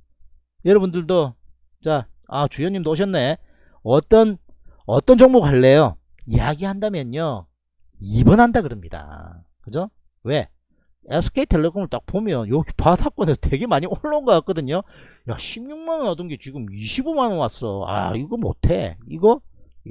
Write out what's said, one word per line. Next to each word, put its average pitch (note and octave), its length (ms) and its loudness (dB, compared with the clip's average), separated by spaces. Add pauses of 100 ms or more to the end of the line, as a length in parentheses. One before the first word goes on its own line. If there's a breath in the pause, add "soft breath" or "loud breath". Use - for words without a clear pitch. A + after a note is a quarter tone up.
(640)
여러분들도, F3 680 0 (500)
자, D3 240 -4 (200)
아, C#3+ 200 -4
주연님도 E3 440 -6
오셨네. D#3+ 460 -2 (440)
어떤, G3 560 4 (480)
어떤 A#3 320 4
종목 B3+ 260 8
할래요? C3+ 540 4 (300)
이야기한다면요. D3+ 1160 -4 (540)
이 G#2+ 240 0
번 G3+ 160 8
한다 A#3+ 220 4
그럽니다. E2+ 840 -12 (180)
그죠? D#3+ 280 -8 (340)
왜? B2+ 260 -4 (600)
에스케이텔레콤을 E3+ 800 -2
딱 - 160 -8
보면 F3 440 -4
여기 D3+ 280 -2
바닥권에서 F3 640 0
되게 D3+ 260 -4
많이 E3+ 180 -2
올라온 D4 400 -4
것 A#3+ 60 2
같거든요. E3 520 -2 (460 soft breath)
야, A2 80 -8
십육만 D#4 640 -10
원 C4 100 -4
하던 F3 200 -8
게 C#3 100 -10
지금 C3+ 320 -14
이십오만 B3 600 -4
원 F3 80 -2
왔어. G#2+ 480 -6
아, F#2+ 280 -4
이거 D3+ 220 -8
못해. D#3 600 -2 (120)
이거? G3+ 320 2 (500)